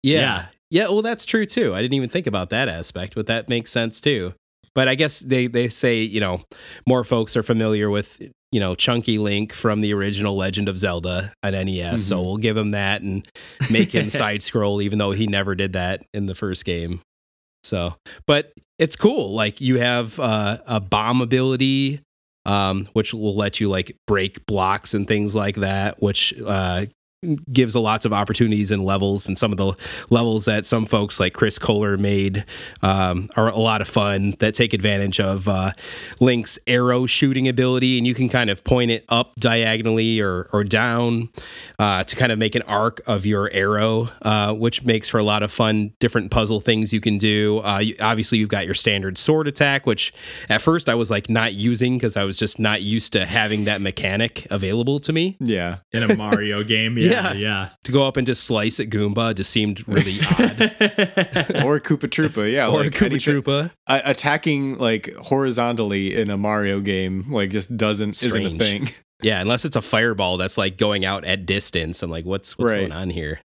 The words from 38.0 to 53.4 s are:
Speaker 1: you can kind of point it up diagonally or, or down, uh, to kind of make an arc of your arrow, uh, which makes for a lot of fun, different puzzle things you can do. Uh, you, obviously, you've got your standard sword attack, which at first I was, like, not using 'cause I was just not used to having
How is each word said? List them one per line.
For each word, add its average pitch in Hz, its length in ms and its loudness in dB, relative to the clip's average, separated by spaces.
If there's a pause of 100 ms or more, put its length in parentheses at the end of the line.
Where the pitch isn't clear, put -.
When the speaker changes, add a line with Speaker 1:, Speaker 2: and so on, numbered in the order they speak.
Speaker 1:
you 123 60 2
can 123 140 0
kind 120 220 2
of 98 140 -4
point 123 260 2
it 113 180 -2
up 117 300 0
diagonally 113 840 2
or, 90 320 -2
or 104 120 2
down, 117 640 2 (500)
uh, 98 240 2
to - 140 -2
kind 123 160 2
of 107 80 0
make 110 160 0
an 113 60 0
arc 107 440 -2
of 101 180 0
your 101 280 2
arrow, 107 560 2 (140)
uh, 107 300 2
which 113 300 0
makes 113 260 2
for 117 100 0
a 107 40 2
lot 104 220 2
of 104 80 -4
fun, 107 480 0
different 110 320 0
puzzle 110 260 2
things 110 340 2
you 110 80 2
can 104 180 0
do. 104 440 2
Uh, 101 160 0
you, 110 220 0
obviously, 110 380 2
you've 104 100 2
got 101 180 0
your 92 80 -2
standard 95 420 0
sword 156 300 4
attack, 139 400 0
which - 260 0 (360)
at 107 120 2
first 165 280 2
I 117 80 2
was, 117 120 0
like, 101 220 -2
not 113 240 2
using 120 460 0
'cause 113 160 0
I 98 80 0
was 98 120 -4
just - 220 0
not 107 240 0
used 107 300 -2
to 95 140 2
having 107 400 0